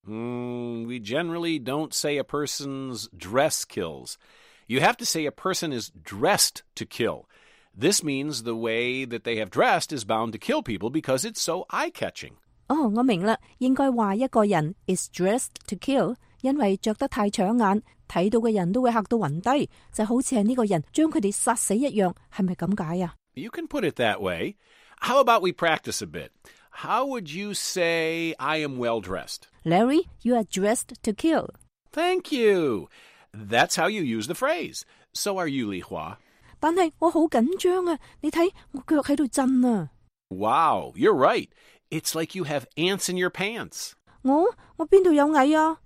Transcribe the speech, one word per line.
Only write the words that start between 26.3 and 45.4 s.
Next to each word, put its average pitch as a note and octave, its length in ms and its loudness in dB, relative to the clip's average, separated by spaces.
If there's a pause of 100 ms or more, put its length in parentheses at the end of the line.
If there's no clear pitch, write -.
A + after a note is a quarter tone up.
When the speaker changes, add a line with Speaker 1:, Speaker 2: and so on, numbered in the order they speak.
Speaker 1:
How G#3 340 -2
would B3 260 -8
you G3+ 220 -8
say E3 840 -2
I D3+ 240 -2
am C3+ 160 -6
well A#2 200 0
dressed? F2+ 440 -8 (200)
Speaker 2:
Larry, A#3+ 440 4 (160)
you A#3+ 100 2
are A3+ 120 2
dressed G#3 580 -2
to A3+ 80 -2
kill. D#4 380 0 (420)
Speaker 1:
Thank F4+ 400 -2
you. F3 560 2 (440)
That's A2 440 2
how F3 140 2
you G#3+ 120 -2
use A2+ 240 -2
the D#3 80 -6
phrase. D4 480 -4 (320)
So G3 240 -4
are F3 120 -2
you, C3 200 -2
Li F#2 120 -6
Hua. E2 340 -10 (440)
Speaker 2:
但 D#4 140 0
係 E4+ 240 2
我 E4 140 2
好 E4 160 2
緊 C#4 320 0
張 F4+ 260 2
啊， E4+ 140 -2 (220)
你 D4+ 100 -2
睇， E4+ 180 2 (220)
我 C4+ 160 -10
腳 D4 160 2
喺 C#4+ 120 0
度 D4 120 0
震 C4 380 2
啊。 G3+ 240 0 (400)
Speaker 1:
Wow, G#2 680 2
you're G#3 180 4
right. E3+ 360 4 (420)
It's D#3+ 260 -6
like E3 180 -6
you F#3 100 -4
have C#3+ 180 -4 (120)
ants F3+ 360 -2
in F3+ 60 -2
your F3+ 120 0
pants. F#3+ 600 -8 (320)
Speaker 2:
我？ D4+ 320 4 (220)
我 D#4+ 100 -4
邊 F#4+ 160 8
度 F4+ 100 6
有 C#4+ 140 6
蟻 D4+ 300 4